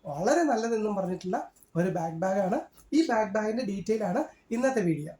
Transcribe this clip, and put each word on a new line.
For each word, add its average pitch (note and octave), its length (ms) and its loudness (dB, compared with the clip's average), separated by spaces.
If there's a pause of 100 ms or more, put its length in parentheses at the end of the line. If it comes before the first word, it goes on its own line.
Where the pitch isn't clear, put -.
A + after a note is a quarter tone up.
വളരെ G#3 480 2
നല്ലതെന്നും A3 440 0
പറഞ്ഞിട്ടുള്ള F#3 540 -4 (260)
ഒരു F3+ 220 2
ബാക്ക് E3 180 -4
ബാഗാണ്. F#3+ 440 0 (320)
ഈ D#4+ 180 4
ബാക്ക് A3 260 2
ബാഗിന്റെ A3 360 0
ഡീറ്റെയിൽ G#3+ 320 -2
ആണ് G3+ 200 0 (320)
ഇന്നത്തെ B3+ 240 2
വീഡിയോ. D#3 400 0